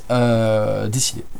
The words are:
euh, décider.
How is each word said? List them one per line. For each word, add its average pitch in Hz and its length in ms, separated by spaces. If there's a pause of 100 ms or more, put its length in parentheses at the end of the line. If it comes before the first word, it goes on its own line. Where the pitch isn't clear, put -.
(120)
euh, 110 760
décider. 120 360 (160)